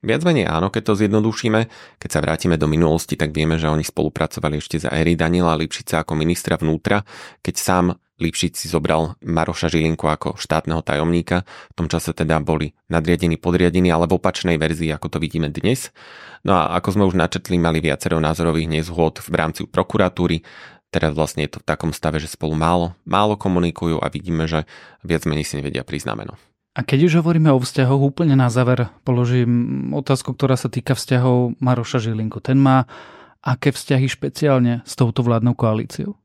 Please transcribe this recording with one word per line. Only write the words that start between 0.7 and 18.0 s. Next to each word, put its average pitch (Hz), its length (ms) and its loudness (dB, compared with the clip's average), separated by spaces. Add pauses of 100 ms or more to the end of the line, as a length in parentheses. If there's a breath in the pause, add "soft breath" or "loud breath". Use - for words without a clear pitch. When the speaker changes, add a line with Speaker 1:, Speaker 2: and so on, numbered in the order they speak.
Speaker 1:
keď 107 240 0
to 95 80 -2
zjednodušíme. 110 640 2 (320 loud breath)
Keď - 160 -12
sa 76 80 4
vrátime 80 320 2
do 78 160 2
minulosti, 80 480 2
tak 76 160 -2
vieme, 78 240 2
že 78 80 0
oni 78 160 2
spolupracovali 76 800 -4
ešte - 160 -6
za - 160 -4
éry 80 240 2
Daniela 82 400 2
Lipšica 80 480 -4
ako 80 80 -4
ministra 80 400 0
vnútra, 80 480 0 (400 loud breath)
keď - 160 -6
sám 90 280 2 (300)
Lipšic - 380 -4
si - 160 -10
zobral 78 500 0
Maroša 82 460 -2
Žilinku 80 400 0
ako - 320 -4
štátneho 80 420 -2
tajomníka. 85 640 0 (320 loud breath)
V - 0 -
tom 82 160 -4
čase 82 240 -4
teda 80 240 0
boli 78 320 -2 (160)
nadriadení, 82 500 0
podriadení, 87 540 2
ale 82 160 2
v 90 100 2
opačnej 87 400 0
verzii, 78 380 -2
ako 76 180 -8
to 82 60 -6
vidíme 78 320 -2
dnes. 107 400 -2 (560 loud breath)
No 98 80 2
a 87 240 2
ako 87 160 -2
sme 101 160 4
už 90 80 0
načetli, 87 400 0
mali 82 240 2
viacero 80 400 0